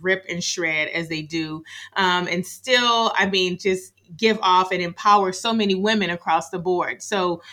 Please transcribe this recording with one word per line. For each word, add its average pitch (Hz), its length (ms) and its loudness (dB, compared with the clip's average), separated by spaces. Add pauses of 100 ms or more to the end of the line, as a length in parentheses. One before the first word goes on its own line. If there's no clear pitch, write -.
rip 185 260 0
and 175 160 -6
shred 156 460 -2
as 165 200 -6
they 160 120 -4
do. 160 420 -6 (320)
Um, 180 320 2
and 175 160 -2
still, 240 720 0
I 196 120 2
mean, 185 320 0
just 190 340 -2 (240)
give 220 240 2
off 185 300 4
and 180 100 -2
empower 190 500 4
so 226 220 -4
many 208 220 2
women 202 340 2
across 170 400 0
the 185 80 -6
board. 175 460 -2
So, 180 500 -2